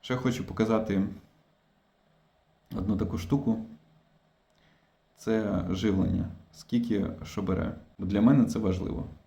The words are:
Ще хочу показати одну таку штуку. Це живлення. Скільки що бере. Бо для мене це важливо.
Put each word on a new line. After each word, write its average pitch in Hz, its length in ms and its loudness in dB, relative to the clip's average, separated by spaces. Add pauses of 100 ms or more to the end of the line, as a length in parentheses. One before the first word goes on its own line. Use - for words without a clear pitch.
Ще - 140 -4
хочу 123 300 0
показати 110 580 0 (1700)
одну 98 220 0
таку 104 200 -2
штуку. - 480 0 (1500)
Це 101 520 0
живлення. 92 580 0 (240)
Скільки 110 560 -2 (160)
що - 180 -8
бере. 95 340 -2 (220)
Бо 98 80 -8
для 101 160 2
мене 127 240 8
це - 140 -4
важливо. 90 480 -2 (200)